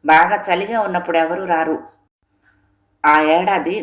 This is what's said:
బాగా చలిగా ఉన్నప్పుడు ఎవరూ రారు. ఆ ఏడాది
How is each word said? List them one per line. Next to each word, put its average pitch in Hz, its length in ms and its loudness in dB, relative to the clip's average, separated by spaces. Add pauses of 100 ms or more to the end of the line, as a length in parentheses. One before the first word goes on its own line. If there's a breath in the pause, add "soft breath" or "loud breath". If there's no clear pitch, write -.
బాగా 170 300 4
చలిగా 202 440 -4
ఉన్నప్పుడు 180 380 -2
ఎవరూ 170 260 -2
రారు. 160 380 -2 (1200)
ఆ 151 140 4
ఏడాది 175 640 0